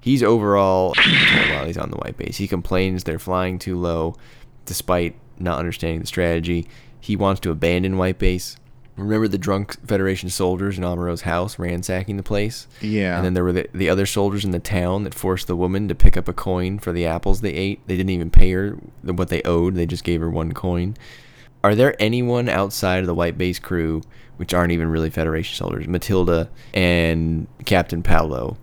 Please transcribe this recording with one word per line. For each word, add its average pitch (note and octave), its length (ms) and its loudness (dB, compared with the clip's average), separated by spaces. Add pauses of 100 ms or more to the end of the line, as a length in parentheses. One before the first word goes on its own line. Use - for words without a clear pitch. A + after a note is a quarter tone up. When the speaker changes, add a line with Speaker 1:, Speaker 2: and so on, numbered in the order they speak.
Speaker 1:
he's B2+ 220 2
overall, G2+ 720 2 (560)
while C#2+ 160 -4
he's E2+ 100 -6
on - 140 -6
the - 80 -8
White - 180 -10
Base, - 220 -8
he G2+ 100 -4
complains F#2 560 -2
they're D#2+ 140 -4
flying F#2 400 -4
too F#2 200 -6
low, E2 360 -2 (500)
despite F2 500 -2 (240)
not F2 200 -4
understanding E2 420 -4
the D#2+ 60 -10
strategy. E2+ 600 -2 (340)
He G#2 160 -4
wants G2 260 0
to F2+ 80 -2
abandon F2 480 0
White F#2 200 0
Base. F2+ 380 -2 (400)
Remember G#2+ 320 0
the G2 100 -2
drunk G2 480 -4
Federation F#2+ 420 -2
soldiers F#2 480 -2
in F#2 60 -6
Amuro's F2 400 -4
house F2+ 340 -4
ransacking F#2 600 -4
the G2 80 -6
place? G#2 420 -4 (140)
Speaker 2:
Yeah. G2+ 360 -2
Speaker 1:
And F2+ 80 -2
then F#2 100 0
there F2+ 100 2
were F2+ 80 2
the, F2+ 200 -2
the F#2 160 0
other F#2+ 180 2
soldiers G2+ 380 -2
in G2 60 -2
the F2+ 80 -2
town F#2 460 -2
that - 100 -8
forced F#2 320 -4
the F2+ 80 -4
woman F#2 320 -2
to F2 80 -4
pick - 220 12
up E2+ 100 0
a F2+ 60 -4
coin F#2 480 -4
for F2+ 120 -6
the E2+ 140 0
apples F#2+ 340 0
they G2+ 120 -4
ate. F#2+ 340 -6
They F#2+ 100 -2
didn't F#2+ 140 -2
even E2+ 200 -2
pay G2 220 12
her G2 240 -2 (280)
the, F2+ 80 -4
what F2+ 160 -2
they E2 140 0
owed. F2 340 2
They E2+ 100 0
just F2 160 -4
gave E2+ 180 0
her E2 100 -2
one E2 220 -4
coin. F2+ 440 -2 (680)
Are G#2 140 4
there C3 260 4
anyone A#2+ 460 0
outside F#2+ 500 0
of F#2 80 -2
the F2 80 0
White E2+ 240 0
Base F2+ 220 -2
crew, D#2+ 420 -2 (340)
which F2 160 -8
aren't F2 200 2
even E2 160 0
really D#2+ 220 0
Federation D#2+ 460 -2
soldiers, - 300 -6
Matilda F2 640 0 (240)
and E2 720 2 (200)
Captain E2+ 360 0
Paolo D#2 600 4